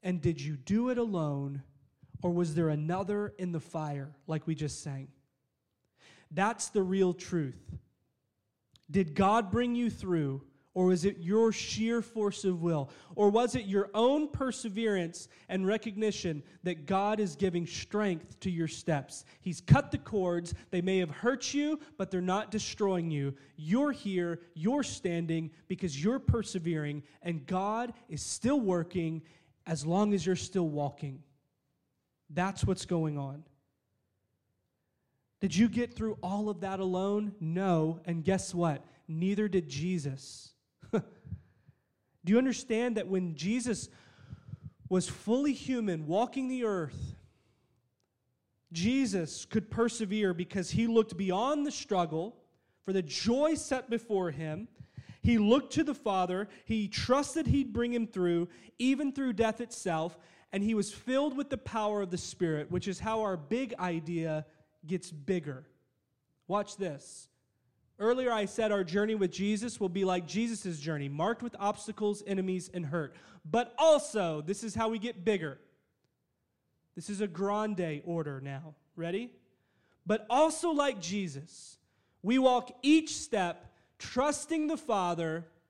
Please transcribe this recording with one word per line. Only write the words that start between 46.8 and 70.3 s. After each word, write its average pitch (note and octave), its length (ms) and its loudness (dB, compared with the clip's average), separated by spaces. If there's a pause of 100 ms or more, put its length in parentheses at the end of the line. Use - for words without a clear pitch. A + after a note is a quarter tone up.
Jesus F#3+ 720 0
could G#3+ 240 -2
persevere G#3+ 640 0
because F3 380 -4
he A#3 160 2
looked A3 280 4
beyond A3+ 520 0
the C#4 40 -4
struggle F3 640 -2 (480)
for F#3+ 100 -4
the F#3+ 100 2
joy B3 500 2
set C4 380 -4
before G3+ 400 0
him. D#3+ 360 -6 (560)
He A#3 140 6
looked A3+ 360 6
to D#4+ 100 2
the C#4+ 100 -2
Father. F#3+ 560 0 (160)
He G#3+ 220 -2
trusted C#4+ 580 2
he'd C4+ 260 2
bring A#3+ 220 0
him A#3 140 0
through, F3 420 0 (300)
even C4+ 320 2
through C4+ 220 -2
death A3 280 0
itself. F3 560 -2 (340)
And G3 120 -2
he A3 100 2
was G3+ 180 0
filled C4+ 460 0
with C#4+ 140 -4
the C4+ 80 -4
power G#3+ 420 -2
of F#3+ 80 -4
the F3+ 80 -4
Spirit, D#3 540 -2
which F3 160 -2
is F#3 120 -6
how A3 220 -2
our G3 160 0
big G#3+ 400 -2
idea E3 720 -2 (400)
gets F#3 240 -6
bigger. D3 560 -4 (800)
Watch G3+ 280 -2
this. E3 520 -10 (720)
Earlier B3 320 2
I G#3+ 140 2
said G#3+ 260 0
our G3+ 120 2
journey G3+ 300 2
with G3 180 2
Jesus G#3 480 -2
will F#3+ 100 0
be F#3+ 140 -2
like F3+ 220 0
Jesus' F#3+ 540 -4